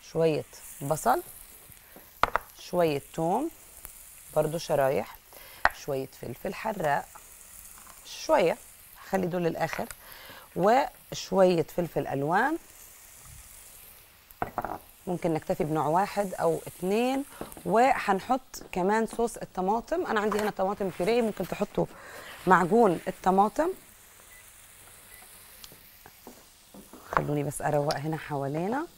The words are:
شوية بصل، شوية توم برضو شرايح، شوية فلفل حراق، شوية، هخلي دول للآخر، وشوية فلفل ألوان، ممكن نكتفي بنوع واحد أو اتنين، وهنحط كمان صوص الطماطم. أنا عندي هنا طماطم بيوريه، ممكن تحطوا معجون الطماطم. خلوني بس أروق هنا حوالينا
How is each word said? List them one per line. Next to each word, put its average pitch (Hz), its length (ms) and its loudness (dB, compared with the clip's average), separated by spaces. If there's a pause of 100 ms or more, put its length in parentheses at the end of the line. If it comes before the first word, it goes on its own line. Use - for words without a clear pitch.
(120)
شوية 160 320 2 (380)
بصل، 220 400 2 (1400)
شوية 160 440 2 (120)
توم 202 360 0 (880)
برضو 156 220 0
شرايح، 139 580 0 (680)
شوية 135 240 -4 (140)
فلفل 190 320 -8
حراق، 175 500 -2 (1000)
شوية، - 520 2 (460)
هخلي 185 220 -2
دول 175 160 -2
للآخر، 165 440 -2 (680)
وشوية 185 1120 4 (100)
فلفل 160 300 -2
ألوان، 185 520 0 (2500)
ممكن 175 280 0
نكتفي 170 300 -2
بنوع 151 220 0
واحد 185 480 0
أو 160 320 0
اتنين، 240 580 0 (400)
وهنحط 220 1000 2 (100)
كمان 208 340 2
صوص 233 300 -2
الطماطم. 226 720 -2
أنا 220 140 0
عندي 208 200 0
هنا 208 100 0
طماطم 196 480 -2
بيوريه، 226 240 2
ممكن 202 260 -2
تحطوا - 380 -2 (600)
معجون 185 640 6
الطماطم. 202 640 2 (3500)
خلوني 147 300 0
بس 147 200 -6
أروق 147 340 0
هنا 156 200 -4
حوالينا 156 680 -4 (120)